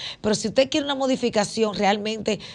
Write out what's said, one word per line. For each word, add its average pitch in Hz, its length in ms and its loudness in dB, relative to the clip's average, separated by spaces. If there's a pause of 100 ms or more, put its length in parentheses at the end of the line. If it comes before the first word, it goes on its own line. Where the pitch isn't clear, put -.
(220)
Pero 214 140 2
si 214 140 -2
usted 262 200 4
quiere 294 160 0
una 285 100 -2
modificación 226 800 0
realmente, 208 640 0 (160)